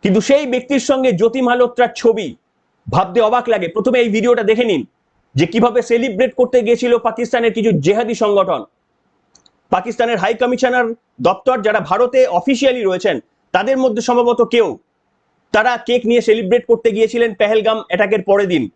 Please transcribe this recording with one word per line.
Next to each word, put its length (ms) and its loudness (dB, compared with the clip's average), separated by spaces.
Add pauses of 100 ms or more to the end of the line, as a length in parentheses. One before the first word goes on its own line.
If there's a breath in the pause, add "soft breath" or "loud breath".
কিন্তু 200 0
সেই 240 2
ব্যক্তির 340 -2
সঙ্গে 320 0
জ্যোতি 300 0
মালহোত্রার 540 0
ছবি, 400 0 (540)
ভাবতে 320 0
অবাক 280 0
লাগে। 180 0
প্রথমে 320 -2
এই 100 2
ভিডিওটা 340 2
দেখে 200 2
নিন, 220 -2 (500)
যে 100 2
কিভাবে 360 0
সেলিব্রেট 540 0
করতে 260 2
গিয়েছিল 360 2
পাকিস্তানের 560 -2
কিছু 180 0
জেহাদি 440 0
সংগঠন। 480 0 (1040)
পাকিস্তানের 480 -2
হাই 160 -2
কমিশনার 600 0 (280)
দপ্তর, 400 0
যারা 180 0
ভারতে 460 0
অফিসিয়ালি 580 0
রয়েছেন, 360 -2 (320)
তাদের 260 0
মধ্যে 240 0
সম্ভবত 400 0
কেউ, 360 0 (760)
তারা 260 0
কেক 280 -2
নিয়ে 160 2
সেলিব্রেট 440 0
করতে 260 2
গিয়েছিলেন 420 -2
পেহেলগাম 540 0
অ্যাটাকের 340 0
পরের 260 2
দিন। 280 -2